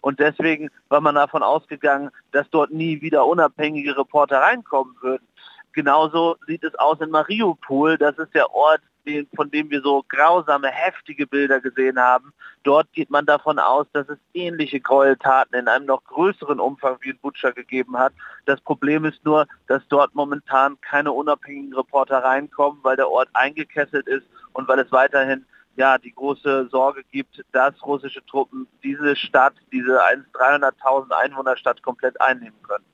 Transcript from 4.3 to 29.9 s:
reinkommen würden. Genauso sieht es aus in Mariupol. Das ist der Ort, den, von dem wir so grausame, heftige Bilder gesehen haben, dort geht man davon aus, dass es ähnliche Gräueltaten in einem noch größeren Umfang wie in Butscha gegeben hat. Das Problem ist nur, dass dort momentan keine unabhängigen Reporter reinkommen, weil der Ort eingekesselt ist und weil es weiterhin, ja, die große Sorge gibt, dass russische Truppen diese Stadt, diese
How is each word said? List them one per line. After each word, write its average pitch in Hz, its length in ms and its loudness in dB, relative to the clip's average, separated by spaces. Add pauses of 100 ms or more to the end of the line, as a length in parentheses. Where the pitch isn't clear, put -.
reinkommen 147 640 0
würden. 127 260 -6 (460)
Genauso 156 640 2 (100)
sieht 165 160 -8
es 160 120 -6
aus 151 260 0
in 156 80 -6
Mariupol. 160 880 0
Das 147 220 0
ist 156 160 -10
der 139 200 0
Ort, 151 280 4 (240)
den, 147 280 -8
von 147 160 -4
dem 151 200 -4
wir 143 120 -4
so 135 260 0
grausame, 147 600 2
heftige 147 580 -6
Bilder 139 340 0
gesehen 131 380 -2
haben, 127 340 2 (300)
dort 147 300 2
geht 156 180 -6
man 147 160 0
davon 147 320 0
aus, 123 340 2
dass 143 160 -6
es 147 100 -14 (160)
ähnliche 165 460 -6
Gräueltaten 135 760 2
in 123 100 -2
einem 131 180 0
noch 135 180 -2
größeren 151 560 -4
Umfang 131 400 -4
wie 135 100 -10
in 127 80 -14
Butscha 139 320 -6
gegeben 123 480 -6
hat. 131 140 2 (340)
Das 139 140 0
Problem 151 440 -2
ist 156 200 -6
nur, 151 220 2 (200)
dass 135 220 0
dort 143 260 2
momentan 143 680 0
keine 143 320 -2
unabhängigen 139 600 -6
Reporter 135 440 0
reinkommen, 143 640 -2
weil 131 140 0
der 131 120 0
Ort 123 240 0
eingekesselt 143 720 -4
ist 135 200 -4 (260)
und 131 160 -8
weil 131 100 4
es 127 140 -2
weiterhin, 135 520 2 (320)
ja, 131 220 2
die 123 140 -12
große 135 580 -4
Sorge 135 400 0
gibt, 135 320 -12 (100)
dass 135 300 0
russische 135 440 -8
Truppen 131 400 -6 (160)
diese 143 340 -2
Stadt, 135 380 2 (180)
diese 127 300 2